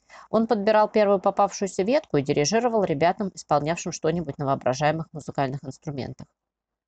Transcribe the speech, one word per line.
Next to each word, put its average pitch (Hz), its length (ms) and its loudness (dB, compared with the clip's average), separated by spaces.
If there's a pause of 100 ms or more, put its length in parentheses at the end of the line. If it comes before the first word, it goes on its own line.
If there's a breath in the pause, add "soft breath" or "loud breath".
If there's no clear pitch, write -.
(300 loud breath)
Он 226 160 2
подбирал 214 420 2
первую 202 320 4
попавшуюся 196 640 0
ветку 240 360 0
и 143 40 2
дирижировал 185 600 0
ребятам, 170 500 0
исполнявшим 151 580 -2
что-нибудь 160 460 -4
на 147 80 -4
воображаемых 147 680 0
музыкальных 143 540 -6
инструментах. 131 640 -10 (600)